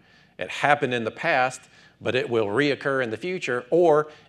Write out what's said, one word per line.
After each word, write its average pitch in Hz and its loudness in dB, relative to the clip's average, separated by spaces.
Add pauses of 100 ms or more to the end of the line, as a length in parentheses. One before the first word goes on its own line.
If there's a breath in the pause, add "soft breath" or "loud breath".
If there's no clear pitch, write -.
(380 soft breath)
It 90 -8
happened 139 2
in 117 -2
the 107 -2
past, 131 -2 (400 soft breath)
but 104 -2
it 127 0
will 113 2
reoccur 135 0
in 113 -4
the 110 -4
future, 160 -6
or 151 4 (180 loud breath)